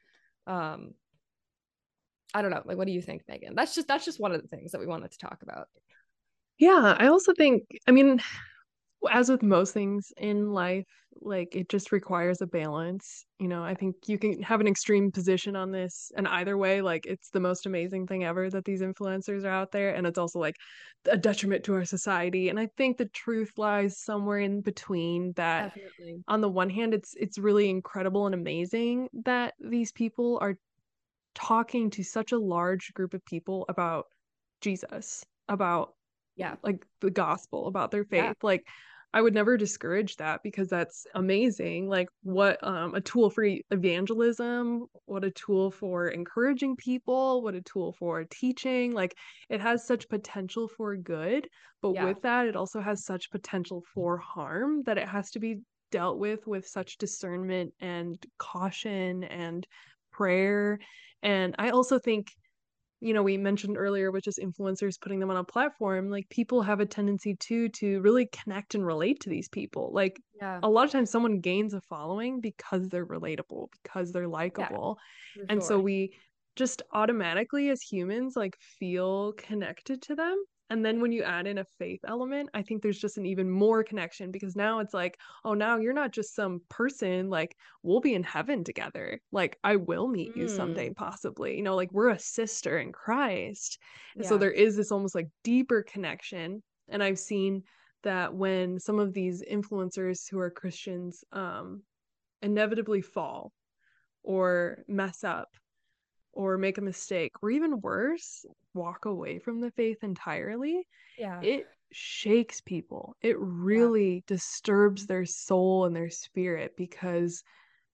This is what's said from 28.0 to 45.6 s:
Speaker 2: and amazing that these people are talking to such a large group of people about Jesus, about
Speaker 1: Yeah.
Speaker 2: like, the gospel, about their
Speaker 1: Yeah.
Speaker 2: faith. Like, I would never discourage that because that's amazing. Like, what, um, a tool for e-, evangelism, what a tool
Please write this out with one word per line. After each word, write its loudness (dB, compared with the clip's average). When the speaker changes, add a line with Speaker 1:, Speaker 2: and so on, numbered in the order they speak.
Speaker 2:
and 0
amazing 0
that 0
these -2
people 0
are -2
talking 2
to -4
such -4
a 4
large 0
group -4
of -10
people -6
about -2
Jesus, -6
about 0
Speaker 1:
Yeah. -8
Speaker 2:
like, -4
the 2
gospel, -2
about -2
their 0
Speaker 1:
Yeah. 2
Speaker 2:
faith. -10
Like, 2
I 6
would 6
never 6
discourage -2
that -4
because -4
that's -4
amazing. 0
Like, 0
what, 2
um, -2
a 0
tool 4
for 2
e-, 2
evangelism, 0
what -4
a 0
tool 0